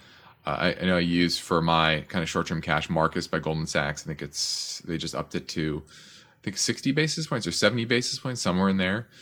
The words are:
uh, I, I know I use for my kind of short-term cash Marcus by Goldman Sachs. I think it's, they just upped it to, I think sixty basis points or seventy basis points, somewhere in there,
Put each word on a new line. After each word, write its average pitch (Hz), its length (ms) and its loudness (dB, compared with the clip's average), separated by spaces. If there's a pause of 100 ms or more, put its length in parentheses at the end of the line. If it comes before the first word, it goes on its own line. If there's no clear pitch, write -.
(440)
uh, - 60 -2
I, 85 320 0
I - 20 -4
know 92 120 4
I 87 40 4
use 87 380 2
for - 240 2
my 80 460 4
kind 90 140 -2
of 80 60 -4
short-term 85 320 -2
cash 76 300 0
Marcus 80 360 0
by 82 120 -2
Goldman 78 280 -2
Sachs. 76 360 -2
I - 40 -12
think 76 140 -8
it's, - 600 -6
they 82 180 -6
just 76 160 -6
upped 73 200 -6
it - 140 -6
to, 78 380 -2
I - 560 -20
think - 160 -8
sixty 131 340 0
basis 156 340 0
points 117 200 -2
or 85 60 -2
seventy 113 340 2
basis 120 320 0
points, 127 240 -6
somewhere 92 260 4
in 95 80 4
there, 95 320 0 (140)